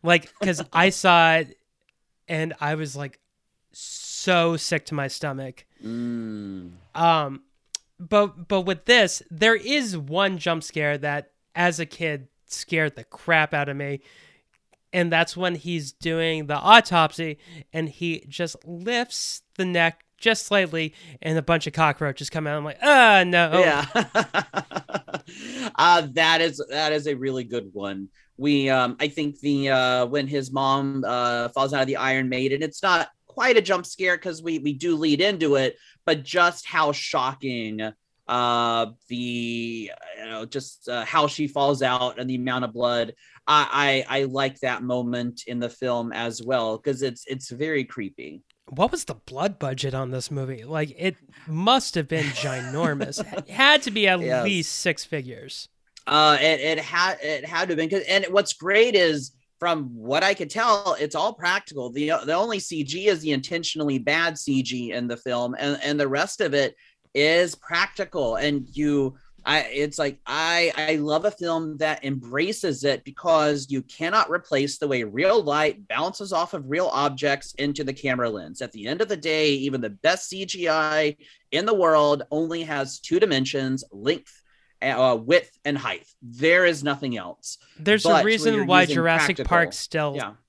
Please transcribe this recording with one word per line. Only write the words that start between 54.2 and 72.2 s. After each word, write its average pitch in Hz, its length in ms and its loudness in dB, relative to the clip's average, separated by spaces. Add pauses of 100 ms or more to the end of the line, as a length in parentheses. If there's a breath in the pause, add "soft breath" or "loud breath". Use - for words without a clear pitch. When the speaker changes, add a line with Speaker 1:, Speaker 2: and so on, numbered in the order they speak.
Speaker 2:
Yes. 127 240 0
Speaker 1:
least 185 320 -2
six - 280 -4
figures. 131 640 -10 (380)
Speaker 2:
Uh, 151 340 6
it, 156 200 4
it 160 180 0
had, 175 440 -2
it 151 220 -4
had 170 240 -2
to 175 40 -2
have 160 40 0
been. 160 140 -2
'Cause, 190 180 -2
and 190 220 2
what's 196 240 2
great 208 400 4
is, 156 380 2 (260)
from 156 360 -2
what 123 300 -2
I 196 100 4
could 175 140 -8
tell, 202 500 0
it's 151 180 -4
all 202 180 0
practical. 165 560 -2
The, 147 220 -2 (120)
the 147 100 -2
only 208 260 -2
C 156 220 -6
G 170 260 -2
is 175 120 2
the 156 120 -2
intentionally 147 640 -4
bad 156 400 0
C 135 240 0
G 123 300 -6
in 123 140 -4
the 120 100 -6
film, 123 420 -4
and, 139 240 -2
and 147 180 -2
the 139 80 0
rest 147 320 -2
of 156 140 0
it 139 200 0 (400 soft breath)
is 160 400 4
practical. 151 800 -2
And 143 360 -2
you, 139 440 0 (280 soft breath)
I, 147 160 2 (120)
it's 143 280 -4
like, 143 260 -2
I, 165 500 0
I 156 200 0
love 151 280 0
a 208 60 2
film 165 460 -4
that 151 280 -2
embraces 139 760 -4